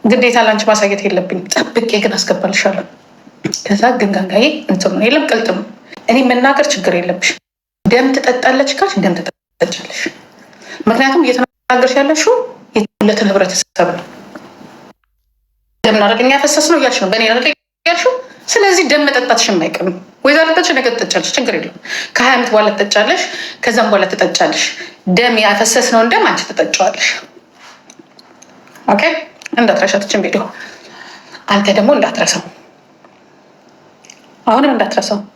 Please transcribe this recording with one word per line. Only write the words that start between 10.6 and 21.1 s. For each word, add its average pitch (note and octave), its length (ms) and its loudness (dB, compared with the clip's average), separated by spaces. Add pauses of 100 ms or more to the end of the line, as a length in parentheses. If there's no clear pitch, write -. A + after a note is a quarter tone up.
ምክንያቱም C4+ 380 2
እየተናገርሽ B3+ 720 0
ያለሽው D4+ 400 2 (380)
የሁለትን G#3+ 540 0
ህብረተሰብ F#3 640 0
ነው። - 160 -8 (1800)
«ደም G#3+ 120 2
ነው G#3 100 2
አይደል A3 140 2
እኛ B3+ 120 4
ያፈሰስነው?» D4 460 2
እያልሽ C4+ 220 0
ነው፣ F#3+ 100 -2
በእኔ A3 140 0
ነው A3 100 2
አይደል B3 200 0 (320)
ያልሽው? F4 280 2 (340)
ስለዚህ G4 380 4
ደም C#4+ 180 2
መጠጣትሽ B3+ 420 2
የማይቀር E3 380 -2
ነው። F3+ 120 -2 (260)
ወይ C#4 120 4
ዛሬ D#4+ 200 4
ጠጪ፣ E4+ 180 2
ነገ C4 180 0
ትጠጫለሽ፣ A#3 420 -4